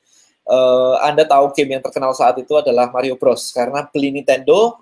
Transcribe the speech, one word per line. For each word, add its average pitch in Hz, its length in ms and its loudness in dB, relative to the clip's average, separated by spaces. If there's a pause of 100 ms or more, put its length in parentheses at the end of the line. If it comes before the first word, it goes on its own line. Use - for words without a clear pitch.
(440)
Eh, 127 560 2
Anda 151 240 2
tahu 139 320 2
game 135 240 -2
yang - 20 -20
terkenal 131 300 -4
saat 127 240 0
itu 127 160 -8
adalah 123 400 0
Mario 127 240 -4
Bros. 123 400 -2
Karena 135 320 -4
beli 139 240 -4
Nintendo, 143 680 0